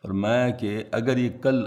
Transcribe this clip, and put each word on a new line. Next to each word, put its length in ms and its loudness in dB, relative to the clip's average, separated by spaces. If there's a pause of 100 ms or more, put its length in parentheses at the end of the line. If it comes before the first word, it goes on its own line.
فرمایا 480 2
کہ 420 -4
اگر 240 0
یہ 140 2 (120)
کل 240 2